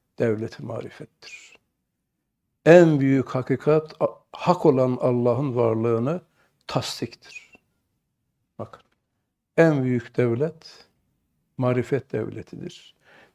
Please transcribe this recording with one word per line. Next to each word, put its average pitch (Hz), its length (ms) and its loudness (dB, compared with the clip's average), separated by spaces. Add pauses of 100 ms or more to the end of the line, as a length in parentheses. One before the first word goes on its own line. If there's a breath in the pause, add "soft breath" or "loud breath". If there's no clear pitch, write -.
(200)
devleti 110 440 -4
marifettir. - 920 -16 (1120)
En 160 340 8
büyük 135 300 0
hakikat, 147 720 -2
a-, - 300 -4
hak - 340 -2
olan 127 360 2
Allah'ın 123 540 -2
varlığını 117 680 -2 (460)
tasdiktir. - 840 -10 (1040)
Bakın, - 240 -18 (760)
en 156 260 4
büyük 123 340 -4
devlet 123 720 -4 (720)
marifet 127 540 -2
devletidir. - 840 -12 (400 soft breath)